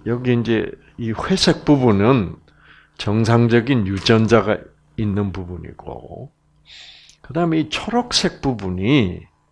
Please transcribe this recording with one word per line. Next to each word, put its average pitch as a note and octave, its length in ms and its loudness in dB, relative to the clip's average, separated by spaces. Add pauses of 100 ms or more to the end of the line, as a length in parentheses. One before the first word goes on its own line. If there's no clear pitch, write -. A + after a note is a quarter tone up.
여기 A#2+ 340 0
이제 A2+ 320 0 (260)
이 A2+ 140 -6
회색 - 540 0
부분은 A2+ 720 4 (600)
정상적인 A#2 880 2
유전자가 G#2+ 720 2 (380)
있는 G2+ 360 -4
부분이고, F2 1000 -14 (920)
그다음에 E3 380 -2
이 D#3 100 -2
초록색 - 720 -4
부분이 G2 840 -2 (240)